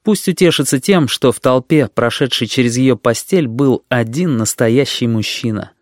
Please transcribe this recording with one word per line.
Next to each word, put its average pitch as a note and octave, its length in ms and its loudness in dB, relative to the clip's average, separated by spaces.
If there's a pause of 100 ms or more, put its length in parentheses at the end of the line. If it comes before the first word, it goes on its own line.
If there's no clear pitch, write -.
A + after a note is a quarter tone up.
пусть G#3+ 240 0
утешится D#3 520 0
тем, E3 280 2
что - 240 0
в - 80 -8
толпе, C3 540 2
прошедшей A#2+ 540 -2
через A#2+ 300 0
ее B2+ 200 2
постель, C3+ 500 0
был B2 420 0
один B2+ 480 -2
настоящий A#2+ 680 0
мужчина. A2 640 -4 (100)